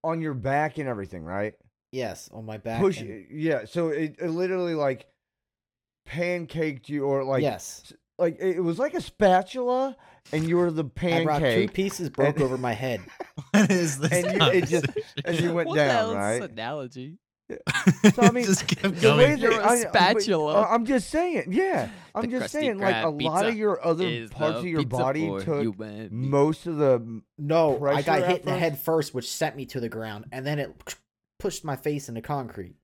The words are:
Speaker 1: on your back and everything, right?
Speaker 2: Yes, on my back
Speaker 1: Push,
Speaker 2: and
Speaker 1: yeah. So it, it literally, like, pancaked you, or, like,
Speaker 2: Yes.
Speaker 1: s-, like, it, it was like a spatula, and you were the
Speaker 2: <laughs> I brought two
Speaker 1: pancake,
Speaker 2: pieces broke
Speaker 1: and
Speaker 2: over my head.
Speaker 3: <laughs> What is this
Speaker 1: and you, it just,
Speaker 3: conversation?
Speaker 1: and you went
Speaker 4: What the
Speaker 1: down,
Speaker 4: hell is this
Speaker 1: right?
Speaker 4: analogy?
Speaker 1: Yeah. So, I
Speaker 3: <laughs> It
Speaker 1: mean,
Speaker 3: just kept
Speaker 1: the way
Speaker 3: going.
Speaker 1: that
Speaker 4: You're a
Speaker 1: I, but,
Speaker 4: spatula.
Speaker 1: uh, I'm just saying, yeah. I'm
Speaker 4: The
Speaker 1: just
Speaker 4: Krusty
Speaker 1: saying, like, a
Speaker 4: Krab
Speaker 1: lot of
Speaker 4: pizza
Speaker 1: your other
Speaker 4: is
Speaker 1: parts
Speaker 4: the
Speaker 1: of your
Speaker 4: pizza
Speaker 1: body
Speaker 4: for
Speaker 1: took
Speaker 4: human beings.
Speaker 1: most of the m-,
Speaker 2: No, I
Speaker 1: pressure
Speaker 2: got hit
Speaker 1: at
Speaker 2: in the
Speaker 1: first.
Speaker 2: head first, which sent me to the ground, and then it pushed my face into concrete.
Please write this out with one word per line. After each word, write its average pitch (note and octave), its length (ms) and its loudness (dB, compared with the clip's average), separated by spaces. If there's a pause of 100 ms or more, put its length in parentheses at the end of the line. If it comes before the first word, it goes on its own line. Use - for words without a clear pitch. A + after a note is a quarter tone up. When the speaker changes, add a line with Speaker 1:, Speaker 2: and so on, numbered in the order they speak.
Speaker 1:
on E3 180 -2
your D#3 140 -4
back C#3 440 -2
and D3 100 -4
everything, G2 360 -8
right? G2+ 300 -4 (380)
Speaker 2:
Yes, A#2 400 -8
on A2 120 -14
my G#2+ 140 -12
back A2+ 220 -6
Speaker 1:
Push, F#3+ 200 2
Speaker 2:
and G#2 300 -14
Speaker 1:
yeah. D3+ 360 -2
So E3+ 220 -2
it, D#3 320 -4
it F3 80 -4
literally, F3+ 460 -2
like, C#3+ 320 -2 (1000)
pancaked D#3+ 840 -4
you, C#3+ 180 -2
or, C#3 180 0
like, C3+ 180 2
Speaker 2:
Yes. A2+ 440 -4
Speaker 1:
s-, - 60 -20 (260)
like, E3+ 220 0
it, F#3 160 0
it F3 40 -2
was E3+ 180 0
like F3 160 -2
a F4 60 -2
spatula, B3 960 2 (360)
and D#3 160 0
you E3+ 80 2
were F3 140 4
the D#3 140 -2
Speaker 2:
<laughs> - 180 -8
I E3+ 220 2
brought D3+ 140 0
two D#3+ 60 0
Speaker 1:
pancake, - 280 2
Speaker 2:
pieces F#3+ 380 -4
broke C#3+ 260 2
Speaker 1:
and D3+ 80 2
Speaker 2:
over C3 140 -2
my B2 140 -2
head. A2+ 340 -4
Speaker 3:
<laughs> - 40 -20 (420)
What G3+ 180 6
is E3+ 300 2
this C#3 120 0
Speaker 1:
and F3+ 200 2
you, F#3+ 180 4
it F3+ 160 4
just, D#3 200 0
Speaker 3:
conversation? - 380 -6
Speaker 1:
and E3+ 160 -2
you E3+ 140 2
went E3 140 0
Speaker 4:
What E4 80 -2
the D3+ 80 4
Speaker 1:
down, C3+ 60 4
Speaker 4:
hell - 200 2
is - 60 -4
this G#2+ 240 0
Speaker 1:
right? F#3+ 100 -10
Speaker 4:
analogy? B2+ 680 -10 (300)
Speaker 1:
Yeah. - 80 -10 (580)
So, A#3+ 80 2
I G3+ 40 8
Speaker 3:
<laughs> - 20 10
It A#3 60 6
Speaker 1:
mean, A#3+ 120 0
Speaker 3:
just F#3+ 200 0
kept - 160 -4
Speaker 1:
the G3 80 0
way E3+ 100 -6
Speaker 3:
going. A3 300 8
Speaker 1:
that D4 80 0
Speaker 4:
You're A3+ 220 2
a G3+ 40 -4
Speaker 1:
I, A#3 200 4
but, E3 80 -6
Speaker 4:
spatula. F#3+ 720 4
Speaker 1:
uh, G#3+ 80 4
I'm A#3 160 2
just B3+ 240 0
saying, D#4+ 400 0
yeah. A3+ 380 0 (280)
I'm - 60 -4
Speaker 4:
The B3 180 -4
Speaker 1:
just - 60 -4
Speaker 4:
Krusty - 40 -6
Speaker 1:
saying, C4+ 300 -2
like, G3 160 2
a - 120 0
Speaker 4:
Krab D3 140 -4
Speaker 1:
lot E3 220 0
of A3+ 80 2
Speaker 4:
pizza A3 60 -4
Speaker 1:
your G#3 280 0
other E3+ 220 2
Speaker 4:
is A#2 220 -6
Speaker 1:
parts D3 240 -2
Speaker 4:
the A#2 40 -4
Speaker 1:
of F3+ 80 -6
your D#3+ 160 -2
Speaker 4:
pizza B2 140 -2
Speaker 1:
body C3+ 320 0
Speaker 4:
for G2 140 -4
Speaker 1:
took C#3+ 200 -2
Speaker 4:
human G#2+ 460 -6
beings. - 20 -14 (200)
Speaker 1:
most C#3+ 360 2
of E3 120 -4
the C3+ 160 6
m-, A2+ 280 -4 (160)
Speaker 2:
No, D3+ 380 2
I - 20 -4
Speaker 1:
pressure C#3+ 280 0
Speaker 2:
got D#3+ 120 2
hit - 60 2
Speaker 1:
at F3+ 60 0 (100)
Speaker 2:
in - 60 -20
the F#3 40 -2
Speaker 1:
first. F3+ 100 0
Speaker 2:
head D#3+ 200 0
first, D#3+ 340 0
which B2 160 -6
sent D3+ 260 -4
me C3+ 100 -10
to - 120 -8
the A#2 100 -4
ground, A2 440 -10
and C3 120 -10
then D3 140 -2
it - 360 -8 (440)
pushed - 260 -6
my C#3+ 120 -4
face D3 320 -4
into A#2 140 -8
concrete. A#2 600 -8